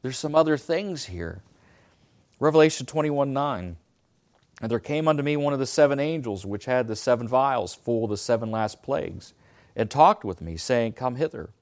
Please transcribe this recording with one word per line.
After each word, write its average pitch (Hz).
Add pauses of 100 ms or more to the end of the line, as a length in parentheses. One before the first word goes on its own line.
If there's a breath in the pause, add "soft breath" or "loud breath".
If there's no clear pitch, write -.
There's 131
some 151
other 156
things 170
here. 85 (960 soft breath)
Revelation 156
twenty-one 143
nine. 110 (840)
"And 113
there 117
came 156
unto 151
me 147
one 143
of 139
the 131
seven 143
angels, 131
which 101
had 127
the 113
seven 120
vials 127
full 117
of 107
the 104
seven 113
last 110
plagues, - (400 soft breath)
and 110
talked 170
with 95
me, 82
saying, 117
Come 123
hither. 127 (100)